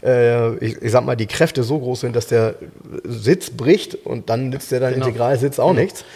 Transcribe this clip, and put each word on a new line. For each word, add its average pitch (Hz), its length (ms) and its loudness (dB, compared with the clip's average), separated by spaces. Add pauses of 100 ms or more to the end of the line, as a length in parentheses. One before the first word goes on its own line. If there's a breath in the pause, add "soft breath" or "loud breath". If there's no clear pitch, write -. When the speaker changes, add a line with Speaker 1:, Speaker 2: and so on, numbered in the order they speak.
Speaker 1:
äh, 120 540 2
ich, 113 220 -6
ich 117 120 -2
sag 120 120 4
mal, 127 120 -2
die 113 100 -2
Kräfte 151 380 0
so 139 160 -2
groß 123 220 -6
sind, 120 140 -4
dass 113 120 -2
der 110 260 2 (500)
Sitz 117 460 0
bricht 139 460 2 (100)
und 120 240 -8
dann 127 200 0
nützt 135 220 -8
der 127 80 0
dann 127 140 0
Speaker 2:
Genau. 131 140 0
Speaker 1:
Integralsitz 123 500 0
auch 127 120 4
Speaker 2:
Genau. 135 120 4
Speaker 1:
nichts. - 240 -4 (100)